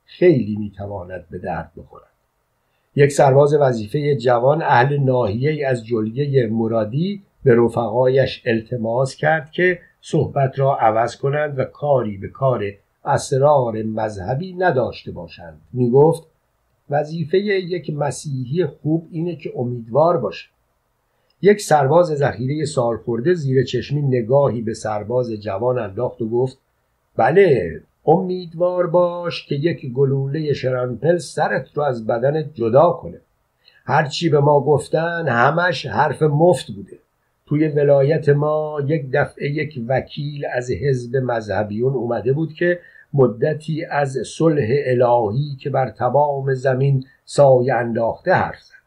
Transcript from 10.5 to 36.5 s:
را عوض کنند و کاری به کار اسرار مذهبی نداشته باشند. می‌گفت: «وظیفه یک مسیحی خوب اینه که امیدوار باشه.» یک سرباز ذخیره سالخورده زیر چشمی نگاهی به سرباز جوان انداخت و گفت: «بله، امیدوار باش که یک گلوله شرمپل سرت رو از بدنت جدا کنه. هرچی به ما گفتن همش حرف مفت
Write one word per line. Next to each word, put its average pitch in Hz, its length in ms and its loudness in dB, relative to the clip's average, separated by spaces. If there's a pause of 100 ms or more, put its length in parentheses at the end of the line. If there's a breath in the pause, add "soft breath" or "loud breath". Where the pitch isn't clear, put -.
را 135 180 2
عوض 113 380 2
کنند 143 440 -4
و 123 40 -2
کاری 117 540 -2
به 95 100 -12
کار 123 360 -2 (420)
اسرار 131 800 2
مذهبی 110 720 -6
نداشته 127 580 -2
باشند. 85 500 -18 (120)
می‌گفت: 135 500 4 (640)
«وظیفه 151 500 -2
یک 180 540 -4
مسیحی 147 720 -4
خوب 160 460 -4
اینه 170 240 -6
که - 200 -12
امیدوار 123 640 0
باشه.» 107 320 -8 (920)
یک 202 200 4
سرباز 151 460 4
ذخیره 135 580 -2
سالخورده 117 680 -2
زیر 135 300 2
چشمی 135 380 -4
نگاهی 127 600 2
به 110 120 -6
سرباز 110 580 -4
جوان 107 480 -2
انداخت 110 420 -6
و 113 80 -4
گفت: 123 280 -2 (580)
«بله، 123 640 2 (240)
امیدوار 180 840 0
باش 175 580 -2
که 147 100 -4
یک 143 380 -4
گلوله 139 600 -2
شرمپل 127 640 -2
سرت 175 560 -4
رو 143 100 -4
از 120 240 -4
بدنت 139 460 -2
جدا 123 380 4
کنه. - 300 -12 (640 soft breath)
هرچی 147 440 -2
به 143 100 4
ما 143 200 4
گفتن 160 680 0
همش 151 580 0
حرف 135 360 -2
مفت 160 500 2